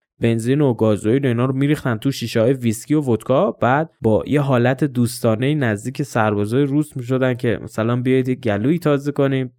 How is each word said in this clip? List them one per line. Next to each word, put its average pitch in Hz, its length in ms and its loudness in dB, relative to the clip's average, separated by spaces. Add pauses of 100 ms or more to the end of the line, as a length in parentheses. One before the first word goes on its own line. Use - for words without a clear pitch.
(200)
بنزین 117 400 2
و 135 140 2
گازوئیل 110 500 2
و 131 40 0
اینا 117 160 0
رو 135 120 -2
می‌ریختن 139 400 0
تو 123 140 -2
شیشه‌های 117 420 0
ویسکی 120 420 -2
و 156 60 2
ودکا، 135 500 0
بعد 143 400 0 (100)
با 107 260 2
یه 147 140 0
حالت 131 440 2
دوستانه‌ای 123 720 0
نزدیک 123 480 -2
سربازای 107 600 0
روس 147 340 -2
می‌شدن 127 380 -2
که 120 280 -2
مثلاً 113 340 -2
بیایید 127 320 0
یه 127 60 -2
گلویی 113 440 0
تازه 143 340 0
کنیم. 135 460 0